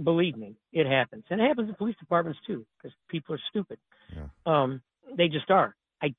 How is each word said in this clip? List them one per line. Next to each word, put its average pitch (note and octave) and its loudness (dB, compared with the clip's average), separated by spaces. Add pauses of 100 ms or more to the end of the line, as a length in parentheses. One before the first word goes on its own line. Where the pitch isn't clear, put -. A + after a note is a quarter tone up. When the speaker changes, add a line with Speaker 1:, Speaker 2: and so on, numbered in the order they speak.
Speaker 1:
believe E3 2
me, G#2+ -14 (180)
it D#3 2
happens. B2+ 0
And F#3 -2
it A3+ 4
happens A#3+ -2
in G3+ -10
police G#3+ -4
departments, E3 0
too, B2+ -8 (160)
'cause C3 -16 (160)
people D#3+ -8
are C#3 -6 (100)
stupid. - -6 (360)
Speaker 2:
Yeah. D#2+ -12 (180)
Speaker 1:
Um, C3+ 2 (340)
they E3+ 4
just D3 -4
are. E3+ 4 (280)
I D3 -2